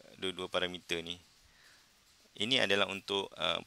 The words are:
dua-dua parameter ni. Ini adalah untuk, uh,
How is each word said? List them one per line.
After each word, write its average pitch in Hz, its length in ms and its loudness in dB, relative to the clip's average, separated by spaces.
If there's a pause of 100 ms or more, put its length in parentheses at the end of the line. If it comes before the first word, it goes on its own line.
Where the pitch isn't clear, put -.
(160)
dua-dua 92 320 -4
parameter 90 560 -2
ni. 87 160 -10 (1120)
Ini 117 320 2
adalah 98 240 4
untuk, 98 480 -2
uh, 85 300 0